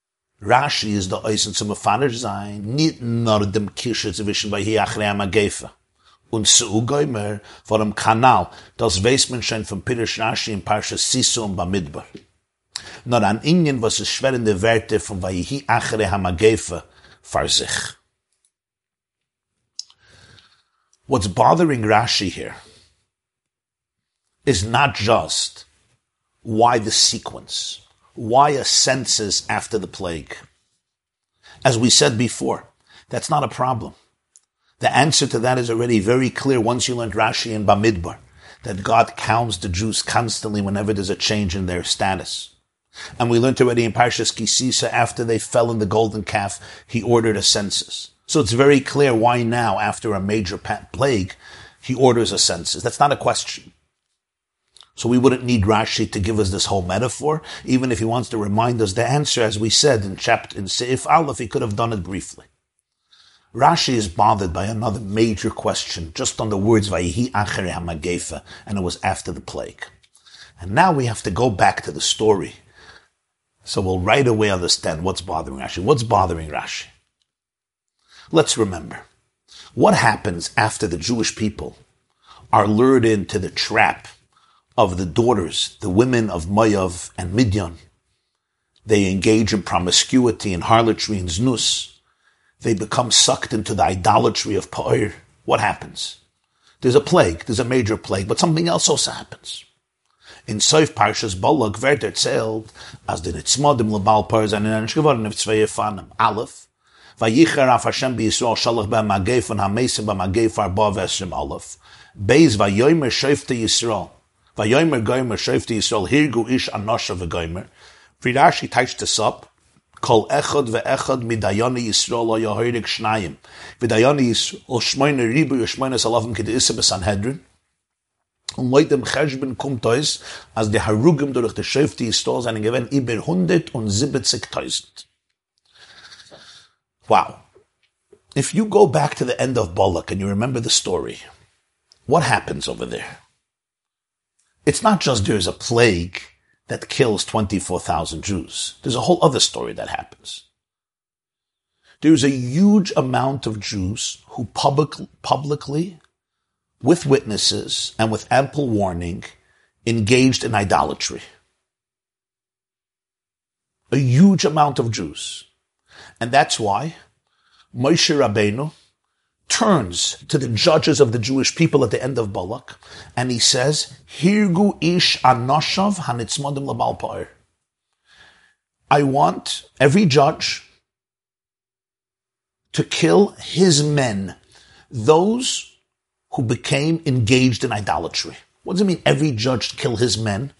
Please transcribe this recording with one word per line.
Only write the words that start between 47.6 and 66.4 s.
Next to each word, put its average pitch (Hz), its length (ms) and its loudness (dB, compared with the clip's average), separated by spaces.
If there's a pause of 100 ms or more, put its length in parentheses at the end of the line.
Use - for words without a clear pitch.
So 156 120 2
it's 101 100 0
very 135 300 6
clear 135 340 2
why 120 280 2
now, 113 360 0
after 107 340 -4
a 98 60 -2
major 101 380 -2
pa-, - 340 -8
plague, 104 440 -2 (460)
he 127 140 -4
orders 117 380 4
a 92 40 -4
census. 87 460 -2
That's - 160 -4
not 143 140 4
a - 40 0
question. - 540 -4 (1200)
So - 120 -6
we 123 100 4
wouldn't 127 280 4
need 120 180 2
Rashi 107 480 0
to 110 80 -4
give 104 180 -2
us 101 120 0
this 95 160 -2
whole 98 160 -2
metaphor, 127 600 -4 (220)
even 127 280 0
if 107 80 -2
he 110 60 -2
wants 117 240 -2
to 120 80 -6
remind 110 440 0
us 98 120 0
the 117 140 0
answer, 135 360 0
as 107 140 0
we 110 120 -2
said 117 340 4
in 95 140 -6
chapter, - 400 0
in 101 80 -8
Seif 127 440 -4
Aleph, 151 280 2
he 117 100 -6
could 131 140 -2
have 107 140 -4
done 113 180 -2
it 95 100 -6
briefly. - 440 -10 (1080)
Rashi 143 380 2
is 104 160 0
bothered 101 420 2
by 90 140 -4
another 110 340 -4
major 110 500 -2
question, 85 640 -6
just - 280 -6